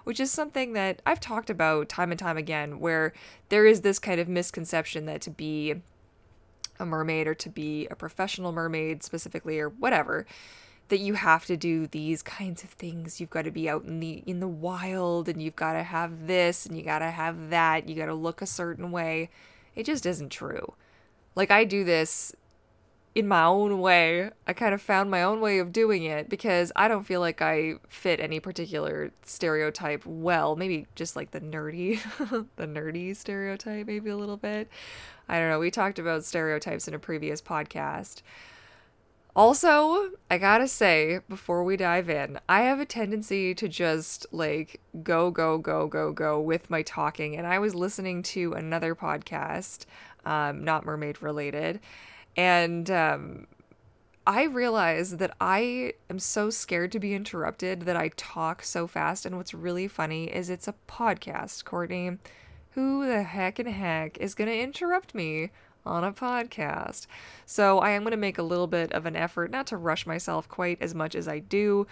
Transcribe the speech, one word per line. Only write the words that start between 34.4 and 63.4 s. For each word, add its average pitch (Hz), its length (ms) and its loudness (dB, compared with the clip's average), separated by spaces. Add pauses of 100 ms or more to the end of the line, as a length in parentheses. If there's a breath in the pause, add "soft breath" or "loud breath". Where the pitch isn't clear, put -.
I 170 100 2
don't 165 100 4
know. 156 100 2
We 170 120 0
talked 196 280 0
about 160 260 0
stereotypes 160 640 -2
in 151 40 -8
a 151 60 -6
previous 156 420 -6
podcast. 156 840 -6 (1120 loud breath)
Also, 311 800 8 (180)
I 180 80 4
gotta 214 300 6
say, 170 520 4 (100)
before 180 340 -2
we 190 140 2
dive 180 320 2
in, 143 280 -2 (120)
I 196 140 8
have 269 180 4
a 294 40 -4
tendency 196 680 -2
to 202 140 -4
just, 160 640 -2
like, 160 500 -2 (220)
go, 175 280 4
go, 160 260 2
go, 156 300 0
go, 151 240 0
go 151 280 0
with 160 300 0
my 160 120 0
talking. 151 560 -4
And 170 100 -6
I 180 120 2
was 208 140 2
listening 180 500 -4
to 175 300 -2
another 165 400 -2
podcast, 156 920 -6 (400 loud breath)
um, 147 400 -2
not 156 200 0
mermaid 151 360 -6
related, 151 580 -4 (560 loud breath)
and, 175 560 4
um, 147 560 0 (800)
I 208 160 4
realized 196 760 0
that 185 200 -2
I 240 540 0 (160)
am 185 100 -6
so 208 300 0
scared 180 440 -2
to 220 60 -2
be 202 140 -2
interrupted 185 680 -4
that 175 160 0
I 160 180 0
talk - 480 -4
so 170 240 -4
fast. 165 380 -2
And 180 100 -6
what's 180 180 -10
really 175 360 -4
funny 160 360 -4
is 180 240 -6
it's 180 180 -8
a 208 80 -6 (120)
podcast, - 800 -4
Courtney. 175 520 -4 (540 loud breath)
Who 269 340 0
the 226 180 2
heck 185 360 -4